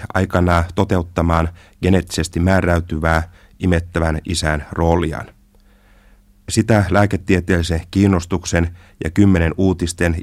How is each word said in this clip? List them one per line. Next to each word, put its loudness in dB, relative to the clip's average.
aikanaan 2
toteuttamaan 0
geneettisesti 0
määräytyvää 0
imettävän -2
isän -4
rooliaan. -2
Sitä 2
lääketieteellisen 0
kiinnostuksen 0
ja -4
Kymmenen 2
Uutisten 0